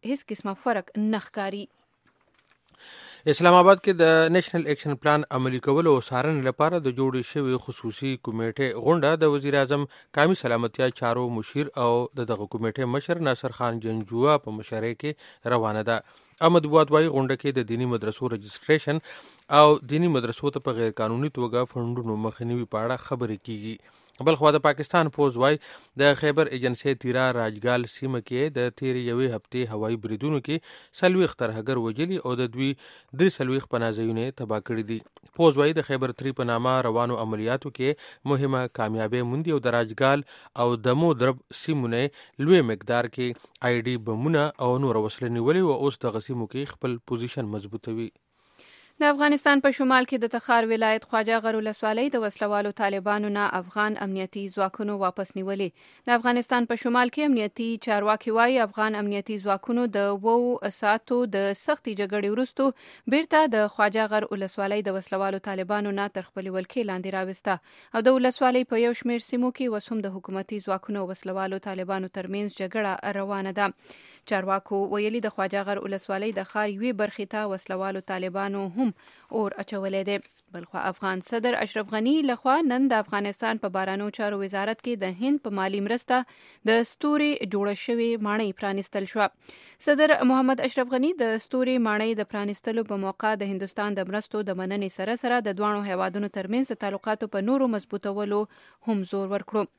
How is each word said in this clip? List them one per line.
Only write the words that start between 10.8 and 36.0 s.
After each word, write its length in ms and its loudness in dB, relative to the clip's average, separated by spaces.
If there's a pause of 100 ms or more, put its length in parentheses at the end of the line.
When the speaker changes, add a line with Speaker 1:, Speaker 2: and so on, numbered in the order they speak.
Speaker 2:
چارو 340 0
مشیر 340 -4 (140)
او 80 4 (260)
د 140 -4
دغه 240 -6
کمیټې 400 -2
مشر 320 -2
ناصر 320 -2
خان 260 -2
جنجوعه 500 2 (120)
په 100 -8
مشرۍ 360 -6 (100)
کې 500 -4
روانه 380 0
ده. 100 -2 (380)
احمد 340 4
بوات 180 6
وایي، 220 6
غونډه 260 0
کې 160 -2
د 160 -2
دیني 220 -2
مدرسو 400 -4
رجسټریشن 680 0 (600)
او 40 12 (280)
دیني 240 4
مدرسو 360 -2
ته 140 -6
په 140 -2
غیر 180 -2
قانوني 400 -2
توګه 320 0
فنډونو 560 -2
مخنیوي 420 -4
په 160 -2
اړه 240 -4
خبرې 360 -4
کیږي. 540 -12 (260)
بل 120 6
خوا 160 6
د 100 4
پاکستان 500 2
پوز 280 2
وایي، 140 6 (440)
د 180 8
خیبر 380 2
ایجنسۍ 360 0 (120)
تیرا 180 2 (140)
راجګال 560 0
سیمه 340 -6
کې 300 -2
د 240 -2
تیرې 300 -2
یوې 260 0
هفتې 400 -6
هوایي 280 -2
بریدونو 420 -2
کې 100 -2 (420)
څلوېښت 440 2
ترهګر 420 -2
وژلي 360 -4
او 200 -4
د 140 -2
دوی 140 -2 (500)
درې 180 6
څلوېښت 380 -2
پناه 240 0
ځایونه 280 -2
یې 160 -8
تباه 260 -4
کړي 220 -4
دي. 100 -6 (400)
پوز 200 6
وایي، 200 4
د 100 -4
خیبر 320 -2